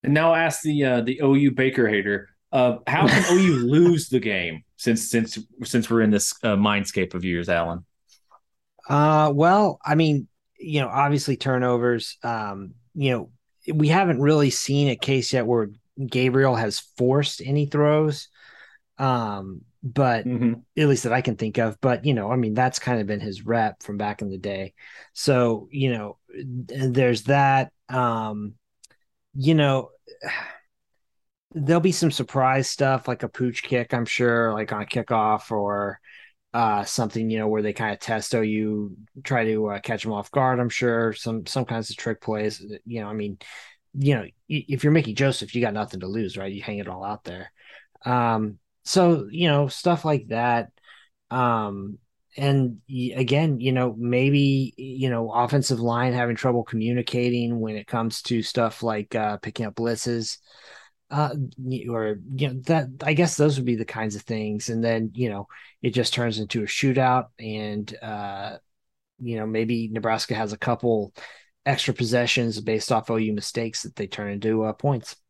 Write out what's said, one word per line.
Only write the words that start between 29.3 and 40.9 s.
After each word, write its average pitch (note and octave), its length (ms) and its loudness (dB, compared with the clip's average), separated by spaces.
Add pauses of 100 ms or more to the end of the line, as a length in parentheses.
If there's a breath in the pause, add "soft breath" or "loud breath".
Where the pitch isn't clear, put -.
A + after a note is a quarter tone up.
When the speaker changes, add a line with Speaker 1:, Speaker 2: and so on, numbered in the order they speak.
Speaker 2:
you C#3 200 4
know, C#3 360 4 (320)
<sighs> - 1300 -14
there'll D#3+ 260 2
be F3 120 4
some E3 180 2
surprise C3 580 0
stuff C3 400 0
like B2 140 -4
a A#2 60 -6
pooch B2 340 -4
kick, A#2+ 320 -2
I'm A#2+ 120 0
sure, A#2 460 2
like G#2+ 200 -4
on G#2 100 -4
a G2 40 -8
kickoff A2 640 0
or G2+ 500 -2 (540 loud breath)
uh, G#2+ 300 2
something, A2+ 460 -2
you A2 80 0
know, G#2+ 100 0
where G#2+ 140 0
they G#2 100 -2
kinda G#2+ 240 -4
test A2 380 -4
O A2+ 60 2
U, G#2+ 560 -2 (260)
try B2 220 0
to, G#2+ 220 0
uh, G2+ 140 -6
catch A#2 260 -6
'em A2+ 60 -4
off G2+ 180 -8
guard, C3 300 2
I'm A#2+ 80 0
sure, A#2 440 0